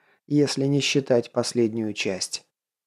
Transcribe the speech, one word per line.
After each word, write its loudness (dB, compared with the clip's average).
если 2
не 2
считать 0
последнюю 0
часть. -6